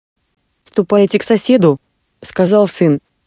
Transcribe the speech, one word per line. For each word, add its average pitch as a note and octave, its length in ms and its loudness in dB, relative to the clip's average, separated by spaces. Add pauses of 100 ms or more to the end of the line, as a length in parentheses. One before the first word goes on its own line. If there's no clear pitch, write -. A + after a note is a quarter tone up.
(640)
"Ступайте G3+ 560 0
к - 40 -8
соседу", — G3+ 560 0 (420)
сказал G3 460 0
сын, — D3+ 320 0 (280)